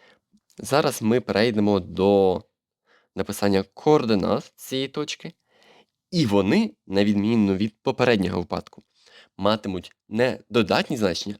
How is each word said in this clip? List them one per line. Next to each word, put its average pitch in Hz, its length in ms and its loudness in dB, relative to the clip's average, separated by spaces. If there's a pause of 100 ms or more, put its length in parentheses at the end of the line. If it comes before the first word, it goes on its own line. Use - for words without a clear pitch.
(580)
Зараз 139 440 -2
ми 117 180 2
перейдемо 104 600 0
до 92 600 2 (760)
написання 98 480 -2 (100)
координат 113 840 0
цієї 135 320 -8
точки, 151 440 -10 (760)
і 165 160 0
вони, 107 480 2 (120)
на 98 180 0
відміну 104 520 2
від 107 260 -4
попереднього 107 580 0
випадку, - 420 -10 (540)
матимуть 101 600 -4 (120)
не 117 300 -2 (120)
додатні 110 460 0
значення, 101 420 -4